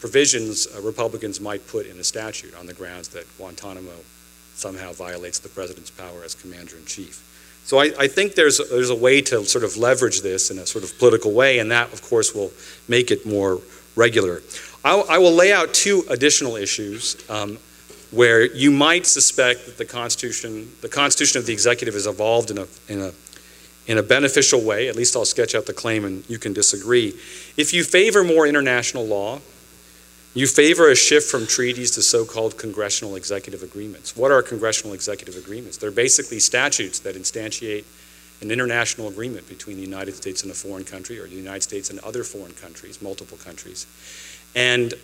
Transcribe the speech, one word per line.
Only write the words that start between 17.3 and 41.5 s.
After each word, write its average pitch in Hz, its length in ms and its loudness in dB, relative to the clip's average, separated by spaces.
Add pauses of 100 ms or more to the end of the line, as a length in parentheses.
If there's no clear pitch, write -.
where 117 420 6
you 135 160 6
might 156 340 4
suspect 127 640 2
that 120 120 -20
the 120 60 -4
Constitution, 117 840 -8 (100)
the 113 80 -8
Constitution 139 520 2
of 113 60 -4
the 117 60 0
executive 113 440 0
is 101 100 -2
evolved 107 460 0
in 101 60 -6
a, 95 80 -8 (220)
in 104 120 -6
a, 92 120 -8 (760)
in 113 100 0
a 104 60 -2
beneficial 135 560 4
way. 110 260 0
At 117 80 -4
least 120 220 0
I'll 113 80 0
sketch - 320 0
out 107 100 -4
the 104 60 -8
claim 110 320 -4
and 95 260 -8
you 117 80 -8
can 110 140 -6
disagree. 104 560 2 (480)
If 147 180 0
you 175 80 2
favor 190 400 4
more 160 240 6
international 131 580 0
law, 107 360 -4 (920)
you 131 120 0
favor 160 420 8
a 131 60 10
shift 147 340 4
from 113 200 -2
treaties 123 440 -2
to 107 100 -2
so-called 113 540 0
congressional 101 600 -6
executive 95 480 -10
agreements. 95 520 -14
What 127 140 4
are 135 100 6
congressional 107 540 -4
executive 95 420 -10
agreements? 101 420 -14
They're 107 120 -8
basically 120 480 0
statutes 123 640 0
that 95 160 -10
instantiate 110 720 -8 (540)
an 107 120 -6
international 117 560 -2
agreement 104 400 -10
between 95 300 -16
the 95 40 -10
United 95 320 -10
States 92 300 -10
and 98 80 -12
a - 20 -12
foreign 95 300 -12
country, 95 340 -16
or 90 80 -16
the 87 80 -18
United 95 280 -10